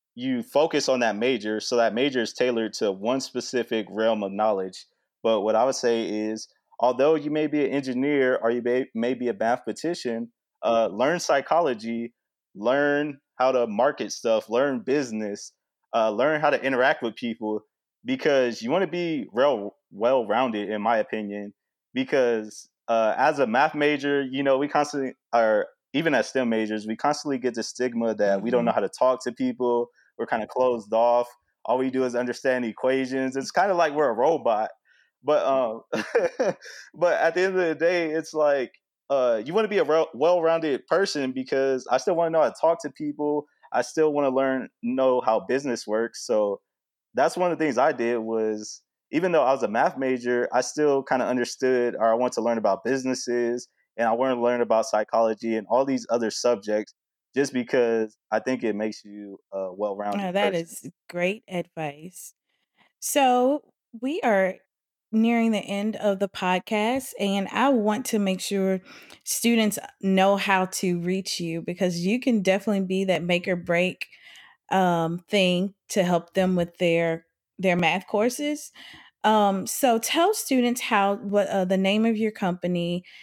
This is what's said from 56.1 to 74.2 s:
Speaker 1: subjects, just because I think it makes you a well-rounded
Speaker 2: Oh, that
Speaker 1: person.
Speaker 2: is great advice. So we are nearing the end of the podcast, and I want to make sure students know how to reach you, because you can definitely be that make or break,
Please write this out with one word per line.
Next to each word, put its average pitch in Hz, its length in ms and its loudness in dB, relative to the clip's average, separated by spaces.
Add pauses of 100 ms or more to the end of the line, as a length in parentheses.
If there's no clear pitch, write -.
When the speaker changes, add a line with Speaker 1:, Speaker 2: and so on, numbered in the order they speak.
Speaker 1:
subjects, 107 640 -2 (420)
just 139 160 0
because 117 640 0 (140)
I 110 80 0
think 123 240 -4
it 110 120 -2
makes 107 280 -6
you 101 340 -16 (140)
a 95 220 -8
well-rounded 104 560 -4
Speaker 2:
Oh, - 20 -6
that 196 220 0
Speaker 1:
person. 170 80 -4
Speaker 2:
is 165 300 -14 (180)
great 180 400 -4
advice. 165 840 -10 (680)
So 262 720 2 (260)
we 294 220 -4
are 196 340 2 (580)
nearing 226 380 4
the 208 80 0
end 202 360 -4
of 196 240 0
the 202 80 0
podcast, 208 920 -2
and 196 320 -2
I 233 200 0
want 214 380 0
to 220 120 -2
make 190 220 -2
sure 190 400 -2 (420)
students 226 560 0 (220)
know 190 340 4
how 190 300 2
to 180 340 -2
reach 185 400 -4
you, 165 220 -6
because 175 440 -2
you 220 140 0
can 240 220 2
definitely 196 440 0
be 190 200 0
that 170 180 0
make 175 240 0
or 185 80 0
break, 175 520 -2 (640)